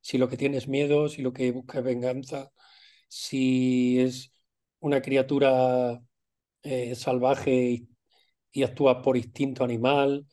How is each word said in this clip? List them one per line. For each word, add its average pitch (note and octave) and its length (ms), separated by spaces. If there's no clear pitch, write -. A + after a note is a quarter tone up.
si - 180
lo B2+ 100
que B2 100
tiene C#3 200
es B2+ 100
miedo, D3 400
si D3 140
lo B2+ 100
que B2+ 200
busca C3 280
es A#2+ 40
venganza, B2+ 680
si B2+ 920
es B2+ 320
una C#3+ 220
criatura, C3 1000
eh, B2+ 320
salvaje C3 600
y, B2 340
y C#3 100
actúa B2+ 400
por C3 140
instinto C3 480
animal. C#3 680